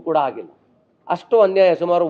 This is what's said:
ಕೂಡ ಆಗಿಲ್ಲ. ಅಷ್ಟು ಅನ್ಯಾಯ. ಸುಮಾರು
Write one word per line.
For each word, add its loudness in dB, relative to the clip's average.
ಕೂಡ 0
ಆಗಿಲ್ಲ. -12
ಅಷ್ಟು -4
ಅನ್ಯಾಯ. 2
ಸುಮಾರು 0